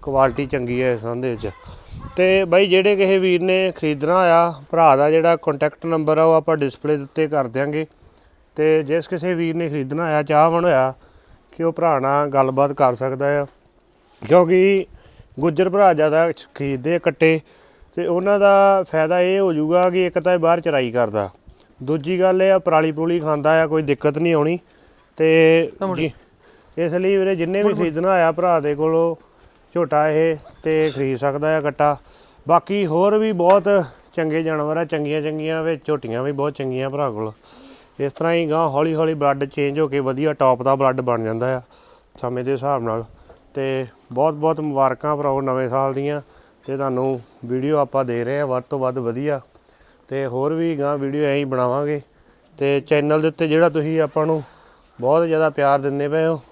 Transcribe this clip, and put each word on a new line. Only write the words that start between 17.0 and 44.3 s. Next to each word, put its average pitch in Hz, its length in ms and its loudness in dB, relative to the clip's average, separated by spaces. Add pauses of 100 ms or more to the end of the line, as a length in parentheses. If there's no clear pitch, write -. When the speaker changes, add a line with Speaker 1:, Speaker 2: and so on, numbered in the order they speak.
Speaker 1:
ਤੇ 175 120 -4
ਉਹਨਾਂ 185 320 0
ਦਾ 196 520 6
ਫਾਇਦਾ 160 300 0
ਇਹ 190 180 0
ਹੋ 190 140 2
ਜਾਊਗਾ 170 360 2
ਕਿ 180 160 0
ਇੱਕ 175 140 -2
ਤਾਂ 175 140 0
ਇਹ 180 60 2
ਬਾਹਰ 170 220 2
ਚਰਾਈ 139 300 -2
ਕਰਦਾ, 107 380 0 (540)
ਦੂਜੀ 156 360 -4
ਗੱਲ 185 220 2
ਇਹ 190 100 4
ਆ 190 80 4
ਪਰਾਲੀ 160 320 2
ਪਰੂਲੀ 165 280 -2
ਖਾਂਦਾ 156 440 2
ਆ, 160 40 -2
ਕੋਈ 160 140 0
ਦਿੱਕਤ 143 360 0
ਨਹੀਂ 170 160 0
ਆਉਣੀ। 156 260 0 (580)
ਤੇ 160 640 4
Speaker 2:
ਤਾਂ 196 80 -4
ਮੁੜ- 185 120 -4
Speaker 1:
ਜੀ, 156 120 -2 (680)
ਇਸ 160 160 -2
ਲਈ 185 240 0
ਵੀਰੇ 190 180 0
ਜਿੰਨੇ 175 240 -2
ਵੀ 208 40 0
Speaker 2:
ਮੁੜ- 208 120 2
ਮੁੜ- 175 140 -2
Speaker 1:
ਖਰੀਦਣਾ 165 200 -2
ਆ 170 220 4
ਭਰਾ 170 280 2
ਦੇ 147 160 -2
ਕੋਲੋਂ 160 400 0 (600)
ਝੋਟਾ 151 340 0
ਇਹ 160 260 0 (280)
ਤੇ 156 320 0
ਖਰੀਦ 135 220 -2
ਸਕਦਾ 147 400 -2
ਆ 151 40 -2
ਕੱਟਾ। 147 360 0 (500)
ਬਾਕੀ 190 380 0
ਹੋਰ 180 320 2
ਵੀ 220 140 0
ਬਹੁਤ 185 540 2 (280)
ਚੰਗੇ 160 300 -2
ਜਾਨਵਰ 156 340 -2
ਆ, 165 80 -2
ਚੰਗੀਆਂ 151 360 -4
ਚੰਗੀਆਂ 156 420 -6
ਵਿੱਚ 160 220 -4
ਝੋਟੀਆਂ 127 380 -4
ਵੀ 143 80 -4
ਬਹੁਤ 143 220 -4
ਚੰਗੀਆਂ 131 360 -6
ਭਰਾ 139 220 -4
ਕੋਲ। 110 200 -6 (680)
ਇਸ 139 140 -4
ਤਰ੍ਹਾਂ 165 200 -2
ਹੀ 170 160 -2
ਗਾਂਹ 156 200 0
ਹੌਲੀ 151 260 -2
ਹੌਲੀ 160 180 -2
ਬਲੱਡ 143 320 -2
ਚੇਂਜ 143 340 -4
ਹੋ 156 80 0
ਕੇ 139 120 -2
ਵਧੀਆ 135 340 -2
ਟੌਪ 131 300 2
ਦਾ 135 120 2
ਬਲੱਡ 131 260 0
ਬਣ 120 220 -2
ਜਾਂਦਾ 117 340 -2
ਆ 123 40 -8 (560)
ਸਮੇਂ 123 260 -6
ਦੇ 131 80 -4
ਹਿਸਾਬ 135 320 -4
ਨਾਲ। 113 220 -4 (480)
ਤੇ 135 320 -4 (260)
ਬਹੁਤ 143 220 0